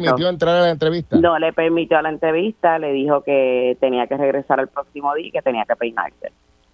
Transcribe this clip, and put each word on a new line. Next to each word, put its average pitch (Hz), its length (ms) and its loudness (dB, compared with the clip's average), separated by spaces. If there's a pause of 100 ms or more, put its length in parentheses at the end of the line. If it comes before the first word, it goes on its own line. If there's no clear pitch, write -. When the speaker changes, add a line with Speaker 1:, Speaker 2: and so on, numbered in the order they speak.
Speaker 1:
permitió 165 280 0
entrar 170 260 0
a 175 60 2
la 175 80 4
entrevista? 160 480 -2
Speaker 2:
No 165 200 4
le 160 140 0
permitió 165 460 0
a 151 40 4
la 156 60 -4
entrevista, 165 720 0
le 151 140 -2
dijo 139 280 0
que 127 600 2
tenía 123 260 0
que 135 80 -4
regresar 139 460 0
el 131 80 -6
próximo 143 440 -8
día 160 140 -8
y - 40 -16
que 156 100 -6
tenía 117 240 -2
que 117 100 -4
peinarse. 113 560 -8 (420)